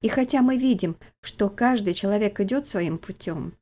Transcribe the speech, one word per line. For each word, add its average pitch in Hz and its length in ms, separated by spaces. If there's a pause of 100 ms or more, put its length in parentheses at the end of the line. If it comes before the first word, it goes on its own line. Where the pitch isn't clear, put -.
И 226 80
хотя 262 340
мы 254 140
видим, 233 400 (240)
что - 280
каждый 208 460
человек 202 460
идет 247 260
своим 165 320
путем 165 640